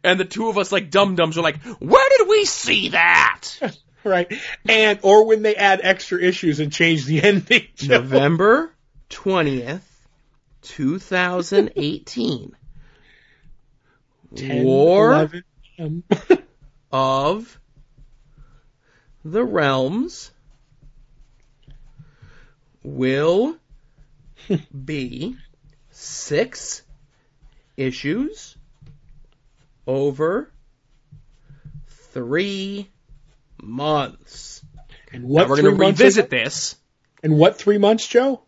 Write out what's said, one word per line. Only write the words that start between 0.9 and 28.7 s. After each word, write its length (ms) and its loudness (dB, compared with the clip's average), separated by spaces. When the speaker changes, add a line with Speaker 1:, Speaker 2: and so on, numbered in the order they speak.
Speaker 1:
dum-dums 480 0
are 40 -2
like, 200 -4
"Where 280 4
did 100 2
we 160 2
see 460 -4
that?" 520 2
Speaker 2:
<laughs> 180 -8
Right. 300 -2
And, 360 2
or 240 8
when 160 2
they 140 0
add 260 2
extra 400 -2
issues 360 0
and 140 -6
change 320 0
the 180 0
<laughs> 80 6
ending, 360 2
Joe. 240 2
Speaker 1:
November 720 2
twentieth, 760 -4
two 360 -6
thousand 760 -2
eighteen. 800 -6
Speaker 2:
Ten, 300 -4
Speaker 1:
War 480 4
Speaker 2:
eleven 320 -2
P 60 -12
M. 280 -8
<laughs> 800 -2
Speaker 1:
of 720 -4
the 220 -4
Realms 840 -2
will 720 -2
<laughs> 360 -6
be 520 -10
six 920 -8
issues 800 -8